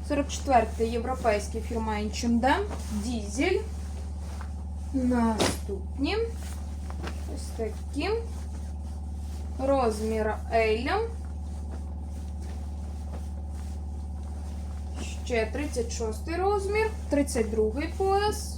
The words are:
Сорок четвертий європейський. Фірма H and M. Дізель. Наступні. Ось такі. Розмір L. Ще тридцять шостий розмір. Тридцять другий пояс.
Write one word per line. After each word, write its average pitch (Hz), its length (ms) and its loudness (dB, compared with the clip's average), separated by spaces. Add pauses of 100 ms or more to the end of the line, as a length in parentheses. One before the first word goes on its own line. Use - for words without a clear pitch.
Сорок 285 200 2
четвертий 226 640 4
європейський. 220 680 0
Фірма 220 320 -2
H 214 320 -2
and 233 160 4
M. 311 240 6 (260)
Дізель. 226 680 0 (1300)
Наступні. 233 1200 2 (1160)
Ось - 120 -4 (100)
такі. 277 520 -2 (1500)
Розмір 220 760 4 (180)
L. 285 560 4 (4000)
Ще 226 200 4
тридцять 247 460 -2
шостий 226 440 -2
розмір. 403 560 2 (180)
Тридцять 262 400 4
другий 220 480 2
пояс. 392 600 2